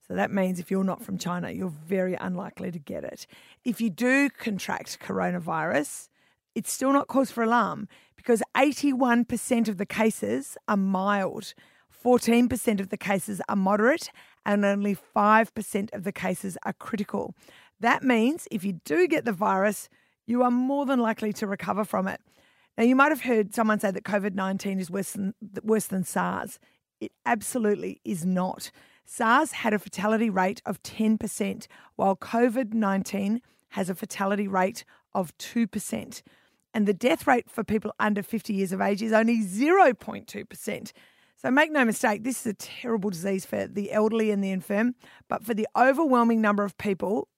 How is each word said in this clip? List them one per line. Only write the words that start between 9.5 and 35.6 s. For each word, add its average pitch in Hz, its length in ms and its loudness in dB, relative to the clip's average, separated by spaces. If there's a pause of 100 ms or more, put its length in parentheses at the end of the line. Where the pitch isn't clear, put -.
of 196 100 -4
the 196 80 -4
cases 220 680 -2 (120)
are 214 80 2
mild, 196 760 0 (340)
fourteen 240 600 4
percent 220 320 0
of 190 100 -4
the 214 60 -6
cases 196 520 -2
are - 80 0
moderate, 208 540 2 (340)
and 202 200 2
only 202 300 2
five 214 600 4
percent 214 380 -4
of 190 120 -10
the 202 80 -4
cases 185 520 -6
are 196 80 -4
critical. - 600 -6 (460)
That 233 240 2
means 254 480 2
if 165 120 -6
you 196 100 -2 (100)
do 339 240 2
get 277 160 0
the 233 80 0
virus, 196 560 0 (360)
you 247 200 2
are 247 80 4
more 262 340 0
than 254 140 2
likely 220 340 -2
to 208 140 -6
recover 196 360 -2
from 190 220 -2
it. - 140 -8 (580)
Now, 226 60 4
you 247 100 6
might 277 160 6
have 294 120 0
heard 220 320 0
someone 220 260 2
say 202 100 0
that 185 140 -6
covid 196 300 -2
nineteen 190 440 -2
is 185 100 -6
worse 185 260 -6
than, 196 200 -4 (300)
worse 214 240 0
than 190 160 -2
sars. 185 560 -4 (400)
It - 100 -8 (140)
absolutely 208 800 -2
is 180 200 -4
not. 185 460 -2 (380)
sars 247 440 2
had 226 200 -2
a 214 60 2
fatality 214 500 0
rate 185 380 0
of - 160 -8
ten 220 340 0
percent, 208 520 -6 (260)
while 196 220 2
covid 233 580 0
nineteen 202 680 0 (300)
has 190 180 -4
a 190 60 -4
fatality 202 520 -4
rate 190 380 -2 (300)
of 185 240 -4
two - 280 -2